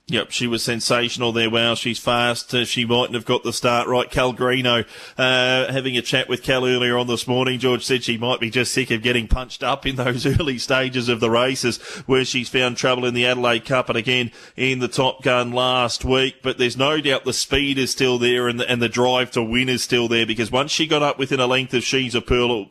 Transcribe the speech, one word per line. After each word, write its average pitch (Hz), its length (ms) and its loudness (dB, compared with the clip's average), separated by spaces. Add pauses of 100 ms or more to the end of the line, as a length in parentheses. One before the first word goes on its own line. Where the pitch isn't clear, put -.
Yep, 113 240 -2
she 123 160 -4
was 117 140 -2
sensational 120 680 -2
there. 113 180 0
Wow, 117 260 2
She's 113 220 -4
Fast. 120 560 -2
Uh, 120 120 0
she 120 180 -2
mightn't 120 300 2
have 113 100 -6
got 123 200 0
the 151 100 -2
start 120 340 0
right. 123 240 0
Calgrino, 127 760 0 (320)
uh, 127 540 2
having 131 240 -4
a 120 60 0
chat 131 260 -2
with - 160 -2
Cal 131 220 0
earlier 123 320 2
on 123 100 0
this 117 180 -2
morning, 127 320 0
George 123 280 0
said 131 180 0
she 117 140 -2
might 120 240 -2
be 117 80 -2
just 120 240 0
sick 127 180 -2
of 110 100 0
getting 120 280 0
punched 127 340 -4
up 135 220 -2
in 135 100 -4
those 123 300 -2
<laughs> 139 140 2
early 139 180 -2
stages 131 500 0
of 117 140 0
the 117 80 4
races 120 480 2 (280)
where 131 200 2
she's 123 240 -4
found 127 260 0
trouble 127 300 2
in 123 80 0
the 120 120 2
Adelaide 120 380 2
Cup 127 240 0
and 117 100 -2
again 123 360 0 (240)
in 131 220 0
the 123 100 0
Top - 340 0
Gun 123 300 2
last 127 500 0
week. 131 400 0
But 127 140 -2
there's 123 180 0
no 143 240 2
doubt 135 240 0
the 127 80 -2
speed 139 460 0
is 127 120 0
still 127 280 2
there 123 320 2
and 120 100 -4
the, 120 100 -2
and 123 120 0
the 117 80 2
drive 123 420 2
to 123 100 0
win 123 280 0
is 123 140 -2
still 120 260 2
there, 117 160 2
because 110 260 -2
once 135 200 0
she 160 140 0
got 151 160 2
up 143 160 0
within 135 220 -2
a 123 80 2
length 127 260 0
of 120 120 0
She's 131 280 -2
a 117 80 0
Pearl 120 500 0